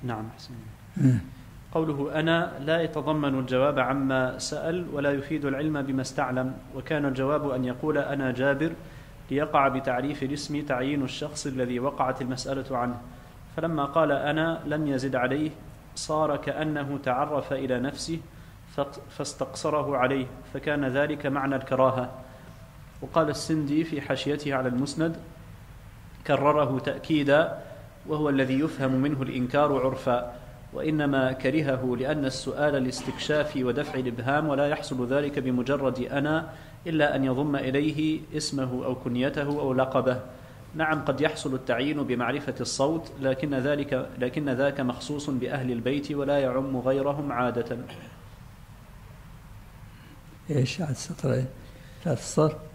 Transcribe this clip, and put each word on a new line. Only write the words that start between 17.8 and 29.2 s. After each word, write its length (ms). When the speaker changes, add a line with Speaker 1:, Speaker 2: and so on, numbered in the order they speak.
Speaker 1:
فاق-، 220
فاستقصره 800
عليه، 280
فكان 320
ذلك 400
معنى 300
الكراهة. 540
وقال 280
السندي 540
في 180
حاشيته 520
على 160
المسند: 460
"كرره 520
تأكيدا"، 840
وهو 220
الذي 300
يفهم 320
منه 300